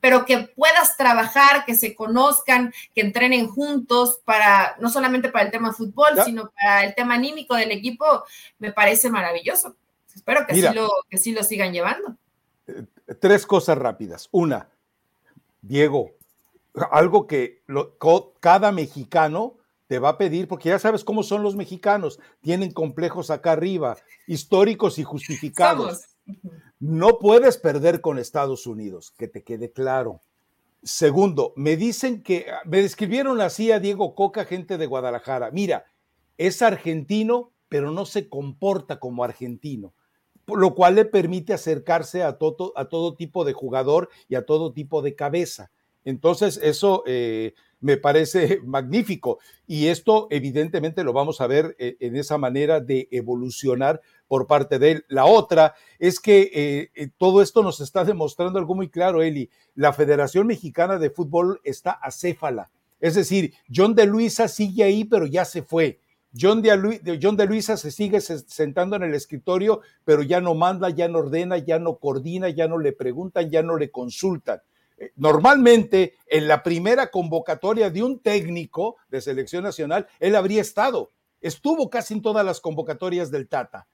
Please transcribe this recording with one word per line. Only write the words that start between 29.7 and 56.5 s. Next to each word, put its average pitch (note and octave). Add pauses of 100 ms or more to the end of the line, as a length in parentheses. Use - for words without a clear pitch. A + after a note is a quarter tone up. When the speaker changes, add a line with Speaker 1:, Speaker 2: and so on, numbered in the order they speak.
Speaker 2:
claro. C3 (640)
Segundo, D3+
me D3+
dicen A#3
que, - (200)
me F#3
describieron A#3
así G#3
a G#3+
Diego G3
Coca, G3
gente F3+
de D#3
Guadalajara. B2+
Mira, E3+ (500)
es F#3
argentino, G#3+ (180)
pero C#3+
no F3+
se G3+
comporta C#3+
como B2
argentino, A#2+ (520)
por G#3
lo F#3
cual F#3
le A3
permite F3+
acercarse E3
a D3+
todo, D#3
a C3+
todo E3
tipo E3+
de C#3
jugador C3+ (200)
y C3
a B2
todo D#3
tipo D3
de C#3
cabeza. D3 (340)
Entonces, D#3+
eso, E3+
eh, A#2 (260)
me C#3
parece D3+
<laughs> -
magnífico. C3+ (260)
Y D3+
esto, G#3+
evidentemente, D3+
lo B2+
vamos C#3+
a B2
ver, D3+
eh, B2
en A#2+
esa D3
manera C#3+
de B2+
evolucionar B2 (260)
por C3
parte C#3
de D3
él. D#3
La C3+
otra E3+ (240)
es F3+
que, G3